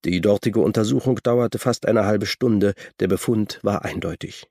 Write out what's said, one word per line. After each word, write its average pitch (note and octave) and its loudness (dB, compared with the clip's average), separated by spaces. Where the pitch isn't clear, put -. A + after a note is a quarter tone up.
Die F2 0
dortige G#2 2
Untersuchung A2+ 0
dauerte A#2+ 0
fast - -2
eine G#2+ 4
halbe G#2 0
Stunde, G2+ 2
der G2 0
Befund G#2 -2
war G2+ -2
eindeutig. - -8